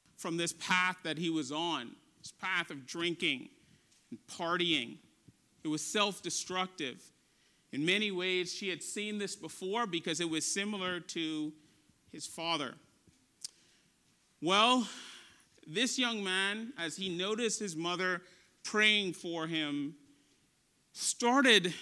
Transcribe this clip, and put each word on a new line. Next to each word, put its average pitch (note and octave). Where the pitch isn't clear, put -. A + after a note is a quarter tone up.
from E3+
this E3+
path F#3
that D#3
he F3
was D3+
on, D3+
this -
path F#3
of C#3
drinking E3
and A2+
partying. E3+
It D#3+
was D3+
self-destructive. F#3
In C#3
many G3+
ways, F3+
she G3
had E3
seen G#3+
this G3+
before F#3+
because E3+
it E3+
was D#3
similar G3
to D#3
his D3+
father. D#3+
Well, G#3+
this G#3
young A#3
man, G3
as E3
he F#3+
noticed G#3+
his F#3+
mother F3
praying G#3
for E3
him, D3
started A#3+